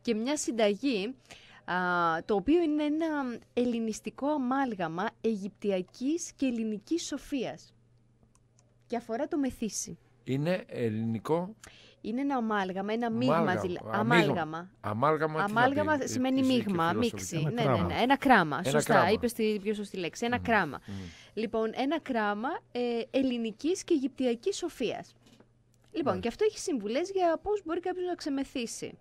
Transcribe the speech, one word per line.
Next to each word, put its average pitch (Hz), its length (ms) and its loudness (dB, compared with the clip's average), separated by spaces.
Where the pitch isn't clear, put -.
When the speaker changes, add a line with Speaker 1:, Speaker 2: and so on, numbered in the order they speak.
Speaker 1:
και 233 140 0
μια 240 220 -2
συνταγή, 220 760 0
α, 175 100 -4
το 226 100 2
οποίο 277 280 4
είναι 302 220 2
ένα 311 220 0
ελληνιστικό 226 760 -2
αμάλγαμα 247 800 -2
αιγυπτιακής 208 1160 -2
και 269 100 0
ελληνικής 226 600 -2
σοφίας. 226 680 -6
Και 233 100 -6
αφορά 233 320 -4
το 339 100 -2
μεθύσι. 240 600 -4
Speaker 2:
Είναι 147 380 0
ελληνικό; 117 880 -2
Speaker 1:
Είναι 220 200 -4
ένα 277 160 0
αμάλγαμα, 202 560 -2
ένα 233 180 0
μείγμα, 233 260 2
Speaker 2:
Αμάλγαμα. - 240 2
Speaker 1:
δηλα-, - 200 -2
Speaker 2:
Αμίγμα. 110 180 -4
Speaker 1:
αμάλγαμα. 160 540 2
Speaker 2:
Αμάλγαμα, 143 540 2
τι 196 180 0
θα 220 60 2
Speaker 1:
Αμάλγαμα 285 400 4
Speaker 2:
πει; 233 100 -2
Speaker 1:
σημαίνει 262 320 2
Speaker 2:
Εσύ 262 80 4
και 262 60 4
Speaker 1:
μείγμα, 196 340 2
Speaker 2:
φιλοσοφικά. 220 280 0
Speaker 1:
μίξη. 98 200 -6
Speaker 3:
Ένα 156 140 0
Speaker 1:
Ναι, - 40 -4
ναι, 240 80 0
Speaker 3:
κράμα. 113 320 4
Speaker 1:
ναι. 165 80 0
Ένα 262 140 4
κράμα, 180 480 4
Speaker 2:
Ένα - 60 0
Speaker 1:
σωστά. 147 220 4
Speaker 2:
κράμα. 190 180 6
Speaker 1:
Είπες 226 220 2
τη 214 300 0
πιο 208 120 -2
σωστή 202 220 -8
λέξη. 175 280 -4
Ένα 240 120 0
Speaker 2:
Μμμ. 233 60 -4
Speaker 1:
κράμα. 180 440 2
Speaker 2:
Μμμ. 101 80 -10
Speaker 1:
Λοιπόν, 220 400 -2
ένα 285 260 -2
κράμα, 214 480 -2
ε, 247 80 -4
ελληνικής 262 720 -2
και 359 100 2
αιγυπτιακής 262 600 0
σοφίας. - 580 -6
Λοιπόν, 311 120 -4
Speaker 2:
Μάλιστα. 190 160 0
Speaker 1:
και 214 80 -2
αυτό 311 200 -2
έχει - 100 -4
συμβουλές 269 520 -2
για 349 320 2
πώς 415 220 -2
μπορεί 330 160 -4
κάποιος 359 260 -4
να 349 80 -2
ξεμεθύσει. 269 880 -6